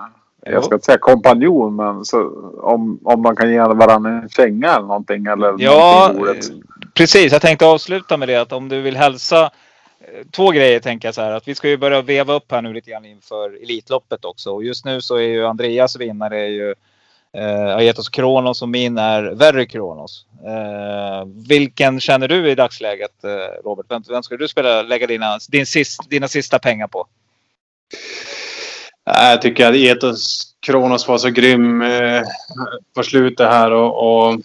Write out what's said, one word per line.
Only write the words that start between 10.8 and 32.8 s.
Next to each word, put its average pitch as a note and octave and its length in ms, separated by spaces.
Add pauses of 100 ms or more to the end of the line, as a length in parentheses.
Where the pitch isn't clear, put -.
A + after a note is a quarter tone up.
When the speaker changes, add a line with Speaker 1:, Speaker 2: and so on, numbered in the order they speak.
Speaker 2:
tänker A#2 280
jag A2 60
så - 80
här, A2 100
att A2 160
vi C#3+ 60
ska - 140
ju C#3+ 80
börja C#3 260
veva C#3 320
upp - 180
här A#2+ 100
nu A2+ 100
lite A2+ 180
grann A2 140
inför G#2 580
Elitloppet A#2+ 640
också. F2+ 260
Och G2+ 140
just B2 200
nu C3 160
så B2 160
är A#2+ 120
ju A2+ 180
Andreas A#2+ 500
vinnare G#2+ 440
är G#2 80
ju, G#2 260 (600)
eh, G#2 400
Aetos A2+ 320
Kronos B2+ 540
och A#2+ 60
min A#2+ 300
är G#2+ 240
Verry B2 440
Kronos. F2 600 (200)
Eh, G2+ 840 (200)
vilken C3+ 520
känner C3 280
du E3 220
i C#3 40
dagsläget, G#2+ 720
eh, F#2+ 400
Robert? G2+ 240
Vem, A#2 200
vem A#2+ 140
ska B2 140
du D3 120
spela, A#2+ 340
lägga A#2+ 240
dina, A2 320 (100)
din C#3 180
sist-, - 440
dina C#3 180
sista C#3 300
pengar A2 280
på? F2+ 200 (2000)
Speaker 3:
Ja, A#2+ 260
jag A#2+ 120
tycker A#2+ 240
att A#2 80
Aetos B2 800 (120)
Kronos B2+ 420
var B2 100
så B2 120
grym, A#2+ 520
eh, A#2+ 400 (720)